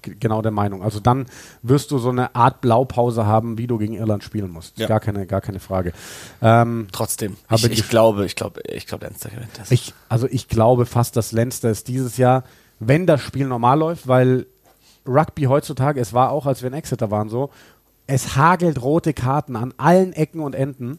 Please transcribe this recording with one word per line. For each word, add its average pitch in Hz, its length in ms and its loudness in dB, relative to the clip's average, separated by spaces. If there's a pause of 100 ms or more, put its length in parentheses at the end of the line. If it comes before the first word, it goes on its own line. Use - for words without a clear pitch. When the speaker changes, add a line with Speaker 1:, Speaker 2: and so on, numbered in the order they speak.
Speaker 1:
g-, 98 160 -14
genau 110 220 0
der 110 120 -2
Meinung. 101 320 -2
Also 107 160 -4
dann 123 260 2 (360)
wirst 135 280 2
du 143 80 0
so 120 120 0
eine 123 260 -2
Art 123 240 4
Blaupause 120 680 2
haben, 113 320 2
wie 120 80 -6
du 120 100 -2
gegen 107 180 -4
Irland 107 280 -2
spielen 98 280 -8
musst. 82 280 -18
Speaker 2:
Ja. 110 80 -2
Speaker 1:
Gar 110 140 2
keine, 98 260 -6
gar 95 140 -2
keine 95 180 -10
Frage. 90 340 -4 (480)
Ähm, 117 520 4
Speaker 2:
Trotzdem, 110 440 -6 (120)
Speaker 1:
aber 113 160 2
Speaker 2:
ich, 117 80 2
ich 113 100 0
Speaker 1:
die - 60 -4
Speaker 2:
glaube, 110 360 4
ich - 120 -6
glaube, - 260 -8
ich - 240 -12
glaube, - 180 -12
Leinster - 240 -12
gewinnt 117 300 -14
das. 104 140 -8
Speaker 1:
Ich, - 200 0 (160)
also 120 220 0
ich - 180 -6
glaube 120 380 4
fast, - 300 -2
dass 113 160 -2
Leinster 117 380 -2
es 104 120 -4
dieses 123 360 -6
Jahr, 127 260 4 (340)
wenn 143 280 2
das 151 140 4
Spiel 135 280 -4
normal 123 320 2
läuft, 160 260 -4
weil 127 400 4 (600)
Rugby 147 380 0
heutzutage, 135 560 0
es 104 120 -4
war 123 180 2
auch, 139 160 -4
als 127 160 -2
wir 127 60 -4
in 127 60 -8
Exeter 127 360 -4
waren, 107 180 -2
so, 127 220 -4 (560)
es - 300 -2
hagelt 165 440 2
rote 147 320 0
Karten 135 440 -2
an 123 200 -6
allen 180 360 4
Ecken 156 280 -4
und 147 140 -6
Enden. 131 440 -6